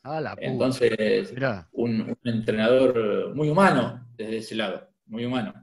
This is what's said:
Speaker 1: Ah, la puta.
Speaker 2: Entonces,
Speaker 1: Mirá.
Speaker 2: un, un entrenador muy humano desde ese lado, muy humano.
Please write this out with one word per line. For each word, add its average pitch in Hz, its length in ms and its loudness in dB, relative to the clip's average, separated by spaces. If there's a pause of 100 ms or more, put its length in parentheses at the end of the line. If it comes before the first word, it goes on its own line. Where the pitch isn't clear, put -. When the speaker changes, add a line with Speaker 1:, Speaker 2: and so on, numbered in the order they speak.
Speaker 1:
Ah, 156 180 -6
la 104 140 -6
puta. - 120 -10
Speaker 2:
Entonces, 117 880 0
Speaker 1:
Mirá. 123 400 -4
Speaker 2:
un, 113 300 -2
un - 220 -6
entrenador 113 1120 2
muy 151 140 0
humano 156 640 4
desde 110 240 -8
ese 110 160 -10
lado, 101 360 -6 (160)
muy 113 180 -8
humano. 123 380 -4